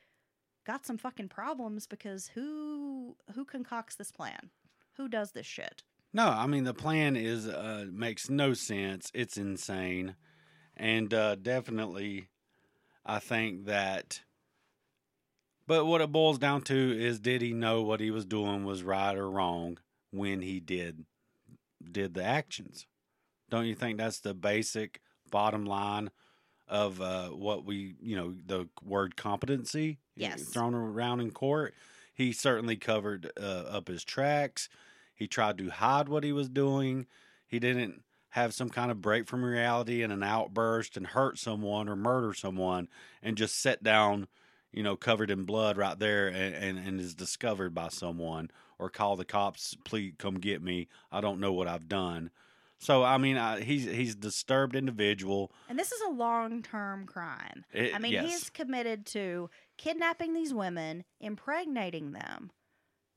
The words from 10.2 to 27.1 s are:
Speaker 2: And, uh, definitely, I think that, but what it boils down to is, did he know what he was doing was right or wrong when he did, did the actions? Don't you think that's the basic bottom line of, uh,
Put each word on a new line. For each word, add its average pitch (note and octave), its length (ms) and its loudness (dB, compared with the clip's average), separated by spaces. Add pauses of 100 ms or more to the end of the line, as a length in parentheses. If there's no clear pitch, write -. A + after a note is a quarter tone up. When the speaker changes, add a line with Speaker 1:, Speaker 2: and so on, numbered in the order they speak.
Speaker 2:
And, A2 360 2
uh, G#2+ 220 6
definitely, G2+ 960 -4 (760)
I G#2+ 140 0
think G#2+ 460 0
that, G2 560 0 (1500)
but D#3 180 4
what E3 160 6
it D3+ 100 2
boils D#3 280 6
down C#3 240 4
to C3 340 4
is, A#2 220 0
did B2 220 0
he A#2+ 100 0
know A2+ 300 2
what A2 180 0
he A2 120 0
was G#2+ 140 -2
doing G2+ 380 0
was G2 200 -4
right F#2+ 320 2
or G2 140 -2
wrong F2 480 0 (340)
when G2 300 -2
he F#2 180 -4
did, E2+ 460 -6 (840)
did F#2+ 220 -2
the F2+ 100 -2
actions? - 640 -2 (600)
Don't A#2 160 0
you A2+ 100 -2
think A2+ 220 -2
that's A2 220 -2
the G2+ 140 -4
basic G#2+ 680 0 (320)
bottom G#2 320 2
line G#2 460 -2 (580)
of, G2+ 320 2
uh, F#2 280 -2